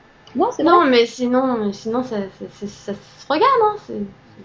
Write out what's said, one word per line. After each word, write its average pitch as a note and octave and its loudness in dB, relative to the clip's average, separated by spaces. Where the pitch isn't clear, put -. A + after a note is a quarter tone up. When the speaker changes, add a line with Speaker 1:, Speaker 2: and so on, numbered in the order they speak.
Speaker 1:
Non, F4+ 0
c'est - -4
Speaker 2:
Non, F4 4
Speaker 1:
vrai. C#4+ 2
Speaker 2:
mais A#3 4
sinon, B3 -2
mais G3+ -4
sinon, A3+ -6
ça, B3 -8
ça, G3 -14
ça, - -14
ça - -12
se - -20
regarde, G4 4
hein, G#4+ 2
c'est, A3+ -10